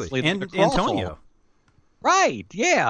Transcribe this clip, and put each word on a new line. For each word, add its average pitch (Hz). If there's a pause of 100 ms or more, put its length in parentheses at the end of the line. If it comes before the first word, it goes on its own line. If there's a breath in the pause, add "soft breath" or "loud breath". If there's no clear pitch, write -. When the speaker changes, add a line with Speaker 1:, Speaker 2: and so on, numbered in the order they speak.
Speaker 1:
obviously 135
Speaker 2:
And 180
Speaker 1:
the 190
cross 185
Speaker 2:
Antonio. 202
Speaker 1:
all. - (800)
Right, 285
yeah. 220